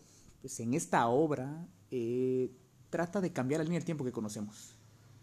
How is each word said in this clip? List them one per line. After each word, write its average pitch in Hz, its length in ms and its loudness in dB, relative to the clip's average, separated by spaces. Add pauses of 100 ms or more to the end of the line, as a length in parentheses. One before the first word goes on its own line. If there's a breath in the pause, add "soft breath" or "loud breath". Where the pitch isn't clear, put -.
(400 loud breath)
pues, - 220 -12
en 117 140 2
esta 160 340 2
obra, 147 580 2 (240)
eh, 127 600 0 (380)
trata 175 300 -2
de 180 140 0
cambiar 131 260 0
la 165 60 0
línea 170 140 0
del - 60 -4
tiempo 147 200 -2
que 123 80 -2
conocemos. 107 640 -6 (480)